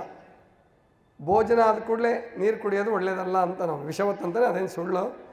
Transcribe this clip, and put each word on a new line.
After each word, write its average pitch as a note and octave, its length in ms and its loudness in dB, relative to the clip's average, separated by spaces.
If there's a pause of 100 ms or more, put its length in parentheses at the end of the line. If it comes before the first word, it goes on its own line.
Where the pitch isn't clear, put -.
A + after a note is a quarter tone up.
(1200)
ಭೋಜನ G#3+ 380 4
ಆದ A3 200 6
ಕೂಡಲೇ A3+ 580 -2
ನೀರು G#3 200 0
ಕುಡಿಯೋದು G3+ 340 0
ಒಳ್ಳೇದಲ್ಲ F#3 460 0
ಅಂತ F3+ 240 0
ನಾವು, D#3 220 -4
ವಿಷವತ್ G3 400 -2
ಅಂತಾನೆ, G3+ 220 2
ಅದೇನು F#3 220 0
ಸುಳ್ಳು, F#3 500 -4 (160)